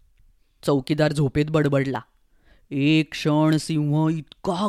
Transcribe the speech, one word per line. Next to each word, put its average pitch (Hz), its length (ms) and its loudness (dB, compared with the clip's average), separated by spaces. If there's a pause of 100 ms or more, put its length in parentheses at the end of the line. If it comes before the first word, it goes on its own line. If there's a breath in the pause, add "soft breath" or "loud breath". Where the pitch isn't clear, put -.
(680)
चौकीदार 151 460 0
झोपेत 147 380 0
बडबडला. 139 500 0 (720)
एक 151 400 2
क्षण 156 460 2
सिंह 151 560 0
इतका 175 560 -6